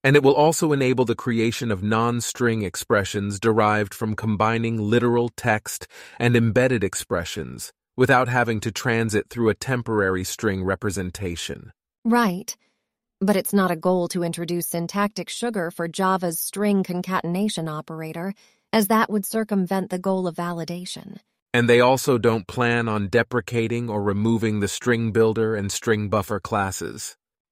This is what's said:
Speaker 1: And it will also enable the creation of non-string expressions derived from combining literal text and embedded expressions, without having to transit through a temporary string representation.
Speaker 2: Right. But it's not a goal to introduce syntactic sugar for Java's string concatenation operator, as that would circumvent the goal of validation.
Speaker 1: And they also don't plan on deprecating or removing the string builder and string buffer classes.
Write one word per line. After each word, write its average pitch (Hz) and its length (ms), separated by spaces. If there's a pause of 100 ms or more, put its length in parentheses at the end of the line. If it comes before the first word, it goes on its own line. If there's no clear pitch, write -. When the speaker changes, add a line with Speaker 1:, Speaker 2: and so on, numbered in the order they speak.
Speaker 1:
And 135 140
it 147 60
will 135 120
also 151 380
enable 127 320
the 117 100
creation 113 560
of 95 140
non-string 113 800
expressions 101 760
derived 107 560
from 110 220
combining 113 640
literal 120 580
text - 500 (320)
and 120 160
embedded 123 480
expressions, 85 920 (240)
without 127 300
having 120 340
to 113 120
transit 113 580
through 117 200
a 101 40
temporary 104 720
string 95 400
representation. 92 1080 (320)
Speaker 2:
Right. 226 500 (680)
But 196 160
it's 185 180
not 190 160
a 170 60
goal 175 320
to 175 140
introduce 170 440
syntactic 185 640
sugar 208 420
for 170 180
Java's 185 500
string 202 440
concatenation 180 840
operator, 160 680 (380)
as 214 160
that 226 200
would 208 160
circumvent 196 680
the 180 80
goal 190 280
of 165 80
validation. 175 840 (360)
Speaker 1:
And 120 140
they 120 120
also 127 380
don't 113 300
plan 120 400
on 104 200
deprecating 117 800
or 104 140
removing 107 580
the 101 80
string 117 440
builder 110 420
and 101 160
string 107 380
buffer 101 320
classes. - 760 (360)